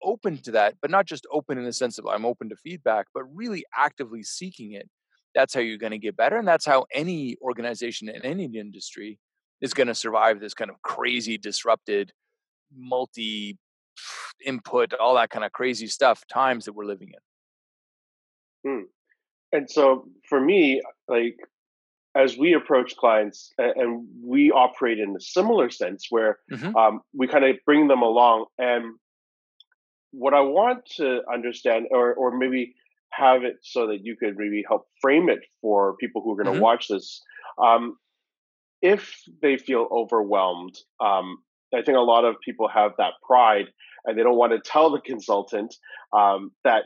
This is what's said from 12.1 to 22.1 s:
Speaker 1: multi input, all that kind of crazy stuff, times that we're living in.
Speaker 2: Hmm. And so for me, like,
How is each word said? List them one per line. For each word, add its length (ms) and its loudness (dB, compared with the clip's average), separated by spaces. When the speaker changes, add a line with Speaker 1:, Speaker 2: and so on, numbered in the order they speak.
Speaker 1:
multi 880 -8
input, 500 -4
all 200 2
that 160 0
kind 140 -8
of 80 -10
crazy 340 -6
stuff, 400 0
times 380 -2
that 80 -14
we're 120 -14
living 280 -12
in. 60 -6
Speaker 2:
Hmm. 140 -8
And 180 -2
so 380 2
for 120 2
me, 420 4
like, 280 0